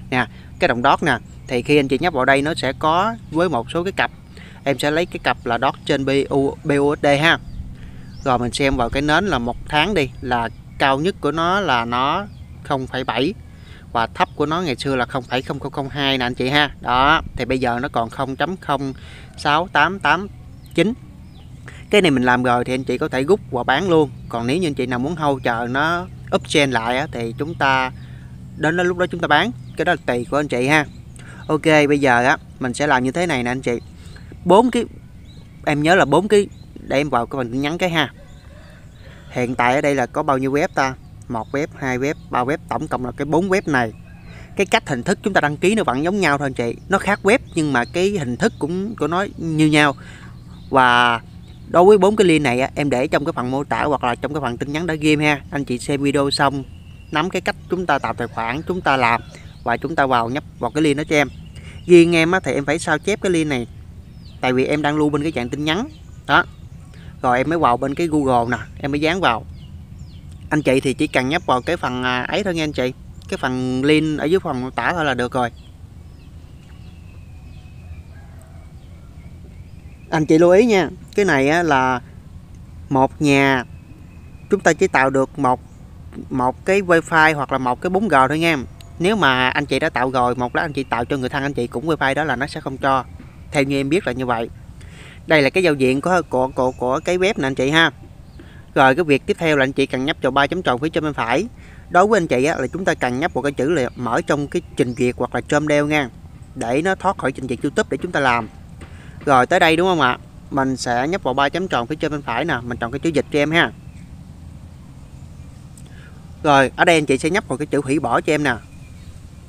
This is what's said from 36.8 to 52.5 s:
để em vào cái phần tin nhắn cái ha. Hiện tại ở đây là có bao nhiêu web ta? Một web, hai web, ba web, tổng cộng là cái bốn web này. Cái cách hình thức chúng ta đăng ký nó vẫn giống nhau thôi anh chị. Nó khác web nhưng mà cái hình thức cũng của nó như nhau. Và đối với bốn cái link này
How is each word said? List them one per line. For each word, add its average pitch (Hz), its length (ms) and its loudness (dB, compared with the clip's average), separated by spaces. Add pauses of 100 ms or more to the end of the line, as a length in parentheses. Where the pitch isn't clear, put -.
để - 160 -4
em 147 140 0
vào 120 160 0
cái 139 120 -6
phần 120 140 -4
tin 135 80 -2
nhắn 147 180 -2
cái 180 120 0
ha. 156 220 0 (1160)
Hiện 123 240 -2
tại 120 200 4
ở 147 60 2
đây 143 140 2
là 127 120 2
có 143 160 -4
bao 143 160 2
nhiêu 131 140 0
web 156 220 2
ta? 131 200 0 (340)
Một 110 240 -6
web, 143 140 -2 (120)
hai 131 200 -2
web, 139 160 -2 (160)
ba 123 140 0
web, 143 120 0 (120)
tổng 131 200 -4
cộng 127 160 -4
là 123 120 -6
cái 143 80 -6
bốn 156 240 0
web 190 180 2
này. 123 260 0 (640)
Cái 196 100 0
cách - 220 0
hình 123 140 -2
thức 196 200 0
chúng 202 100 -2
ta 180 80 4
đăng 147 160 2
ký 185 180 2
nó 208 100 2
vẫn 131 200 0
giống 196 160 0
nhau 147 180 4
thôi 143 80 -2
anh 131 80 -4
chị. 120 220 -4 (120)
Nó 196 100 2
khác 196 240 0
web 208 160 4 (160)
nhưng 151 180 0
mà 120 120 2
cái 185 340 0
hình 123 180 -4
thức 226 220 0
cũng 190 380 -4
của 147 100 -2
nó 175 200 -2 (100)
như 156 300 2
nhau. 151 280 4 (760)
Và 123 500 6 (480)
đối 170 160 6
với 208 140 10
bốn 196 180 4
cái 208 100 4
link 156 160 4
này 123 180 2